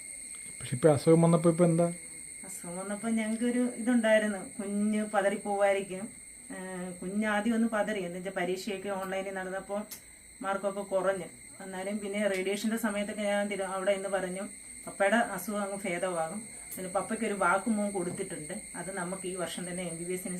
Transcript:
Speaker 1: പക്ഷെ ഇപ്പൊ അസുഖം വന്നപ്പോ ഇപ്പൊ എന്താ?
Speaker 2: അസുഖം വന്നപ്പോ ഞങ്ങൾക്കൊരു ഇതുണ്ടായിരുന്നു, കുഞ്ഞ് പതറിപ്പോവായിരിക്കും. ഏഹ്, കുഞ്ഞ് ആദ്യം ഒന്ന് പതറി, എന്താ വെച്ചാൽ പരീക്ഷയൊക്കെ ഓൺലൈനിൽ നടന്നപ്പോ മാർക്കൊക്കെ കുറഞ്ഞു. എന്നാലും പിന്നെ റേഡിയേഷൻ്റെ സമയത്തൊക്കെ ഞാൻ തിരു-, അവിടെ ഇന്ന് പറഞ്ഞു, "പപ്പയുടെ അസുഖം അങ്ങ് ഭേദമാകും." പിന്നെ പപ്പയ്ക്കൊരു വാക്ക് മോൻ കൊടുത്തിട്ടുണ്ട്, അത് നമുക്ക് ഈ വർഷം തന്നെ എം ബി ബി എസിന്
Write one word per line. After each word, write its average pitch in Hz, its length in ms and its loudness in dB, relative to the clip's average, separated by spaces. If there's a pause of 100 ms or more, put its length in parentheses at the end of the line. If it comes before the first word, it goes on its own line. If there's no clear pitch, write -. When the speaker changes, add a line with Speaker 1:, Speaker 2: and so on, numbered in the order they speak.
(600)
Speaker 1:
പക്ഷെ - 160 -6
ഇപ്പൊ 160 200 6
അസുഖം 165 300 8
വന്നപ്പോ 165 240 6
ഇപ്പൊ 165 200 6
എന്താ? 170 160 4 (600)
Speaker 2:
അസുഖം 170 340 -10
വന്നപ്പോ 208 280 -4
ഞങ്ങൾക്കൊരു 226 540 0 (200)
ഇതുണ്ടായിരുന്നു, 220 560 4 (180)
കുഞ്ഞ് 208 460 0 (120)
പതറിപ്പോവായിരിക്കും. 196 880 2 (520)
ഏഹ്, 185 320 -6 (120)
കുഞ്ഞ് 202 260 0
ആദ്യം 214 280 2
ഒന്ന് 226 220 4
പതറി, 208 300 0
എന്താ 175 120 -6
വെച്ചാൽ 185 220 -6
പരീക്ഷയൊക്കെ 190 480 -2
ഓൺലൈനിൽ 190 500 -4
നടന്നപ്പോ 190 380 -4 (680)
മാർക്കൊക്കെ 196 380 -2
കുറഞ്ഞു. 190 480 0 (360)
എന്നാലും 190 340 -6
പിന്നെ 202 300 0
റേഡിയേഷൻ്റെ 196 480 0
സമയത്തൊക്കെ 208 460 -2
ഞാൻ 202 260 2
തിരു-, 190 280 -2
അവിടെ 190 160 2
ഇന്ന് 196 160 -2
പറഞ്ഞു, 190 360 -2 (420)
"പപ്പയുടെ 196 300 4
അസുഖം 202 460 0
അങ്ങ് 196 220 -4
ഭേദമാകും." 175 560 -2 (340)
പിന്നെ 185 220 -6
പപ്പയ്ക്കൊരു 214 380 -2
വാക്ക് 190 360 4
മോൻ 208 200 2
കൊടുത്തിട്ടുണ്ട്, 175 640 -4 (220)
അത് 175 200 -8
നമുക്ക് 180 360 -4
ഈ - 20 -6
വർഷം 175 360 -4
തന്നെ 175 120 -6
എം 170 160 -6
ബി 170 60 -6
ബി 180 80 -4
എസിന് 180 280 -4